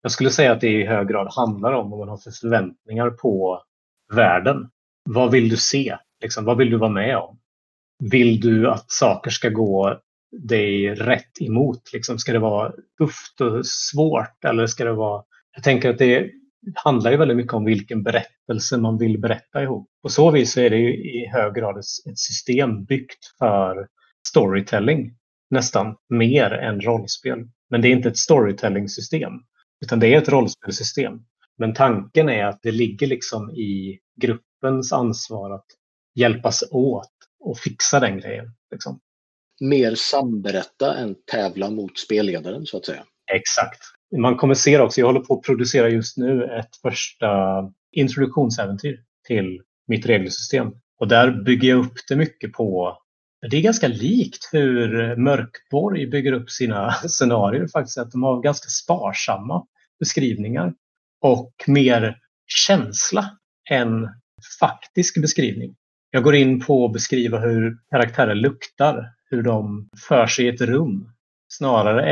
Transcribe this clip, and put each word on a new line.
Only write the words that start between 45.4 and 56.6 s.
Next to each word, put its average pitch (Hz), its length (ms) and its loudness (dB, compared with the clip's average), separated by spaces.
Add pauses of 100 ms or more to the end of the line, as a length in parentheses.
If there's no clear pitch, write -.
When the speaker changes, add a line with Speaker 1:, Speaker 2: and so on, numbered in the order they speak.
Speaker 1:
producera 120 460 2
just 113 280 -2
nu 127 280 0
ett 113 380 -10
första - 460 -4 (640)
introduktionsäventyr 131 1120 -2 (240)
till 95 340 -2 (260)
mitt 110 200 -4
regelsystem. 110 680 0 (260)
Och 117 100 -2
där 120 220 6
bygger 123 380 2
jag 127 100 6
upp 123 160 -2 (140)
det 135 80 0
mycket 147 360 -4
på, 90 460 -4 (520)
det 135 60 0
är 151 40 2
ganska 208 280 2
likt 143 640 -2
hur 120 640 0
Mörkborg 139 880 0
bygger 135 260 -2
upp 120 180 -4
sina 110 420 -2